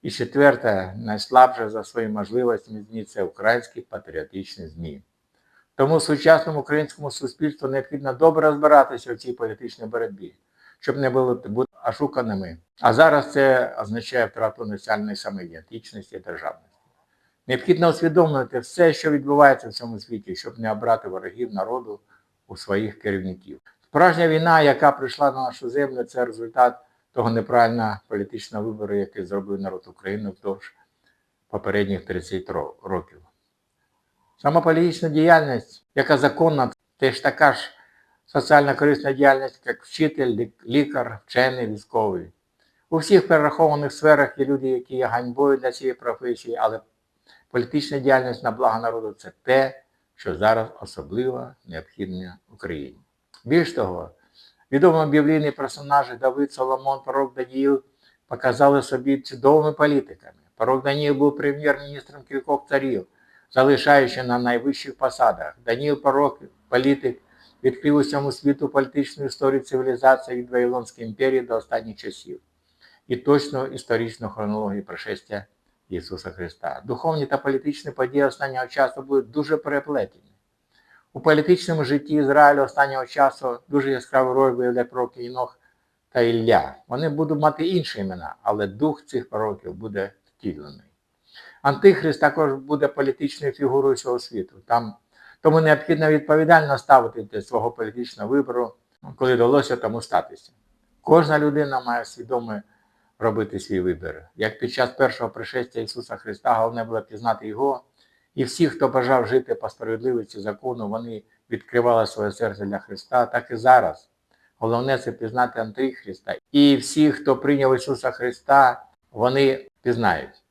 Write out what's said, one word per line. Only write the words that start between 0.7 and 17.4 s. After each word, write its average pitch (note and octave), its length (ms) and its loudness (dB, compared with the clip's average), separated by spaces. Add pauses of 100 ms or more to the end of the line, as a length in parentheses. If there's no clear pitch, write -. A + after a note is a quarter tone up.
найслабше A#2 720 2
за G#2+ 140 -8
своїми A2+ 300 -6
можливостями G#2+ 760 -4
змі — A2 160 -12
це - 180 -6
українські A#2 580 -2
патріотичні F2 840 -12
змі. D#2 340 -14 (760)
Тому D3 240 2
сучасному D#3 600 4
українському D3 520 -4
суспільству D3 560 -6
необхідно C3+ 460 -6
добре D#3 340 4
розбиратися C#3+ 680 4
в A2 40 -8
цій B2+ 160 -10
політичній A2+ 520 -8
боротьбі, A2 500 -8 (440)
щоб - 180 -4
не C3+ 120 0
були, B2+ 240 2
бути A#2+ 380 -4 (180)
ошуканими. G#2 680 -4 (240)
А A2+ 120 4
зараз D3 380 6
це C3 480 2
означає A2+ 460 -4
втрату A2 400 -6
національної G#2 500 -6
самоідентичності G2 1000 -14
і F#2+ 40 -12
державності. - 580 -12 (720)